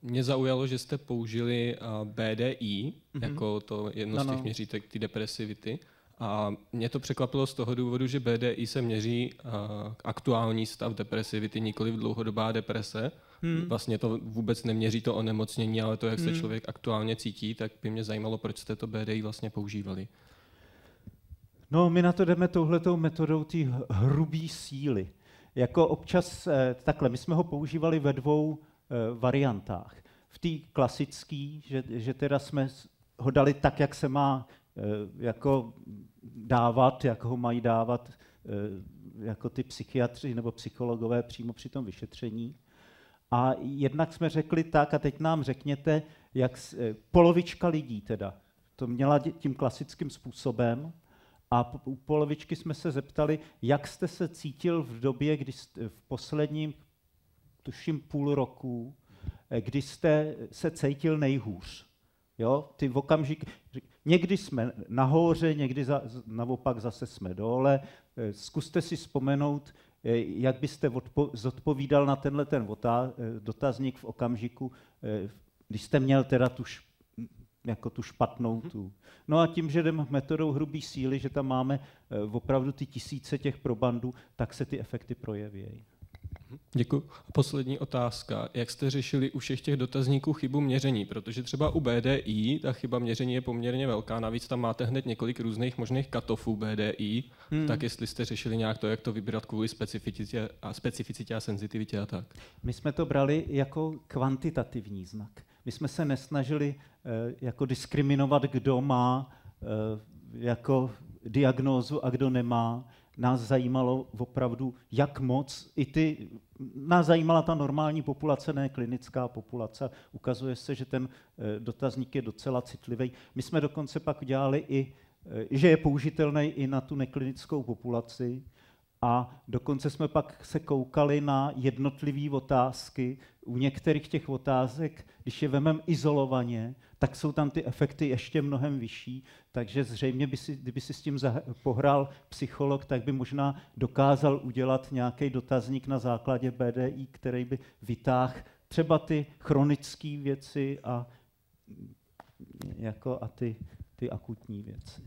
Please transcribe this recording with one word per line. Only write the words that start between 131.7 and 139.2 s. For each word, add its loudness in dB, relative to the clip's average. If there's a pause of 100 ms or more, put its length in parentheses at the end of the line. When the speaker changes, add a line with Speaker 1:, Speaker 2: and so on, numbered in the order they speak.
Speaker 2:
otázky. 0 (280)
U -4
některých 0
těch -4
otázek, 0 (180)
když -6
je 2
vemem 2
izolovaně, 2 (240)
tak 2
jsou -2
tam 2
ty -4
efekty 0
ještě 0
mnohem 0
vyšší. -10 (280)